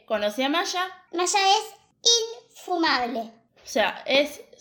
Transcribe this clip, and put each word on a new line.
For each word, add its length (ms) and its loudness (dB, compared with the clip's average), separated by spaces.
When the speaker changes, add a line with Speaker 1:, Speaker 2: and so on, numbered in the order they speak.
Speaker 1:
Conocí 380 -2
a 60 0
Maya. 400 -2
Speaker 2:
Maya 260 0
es 1040 0
infumable. 680 -2
Speaker 1:
O 460 -18
sea, 400 0
es 360 0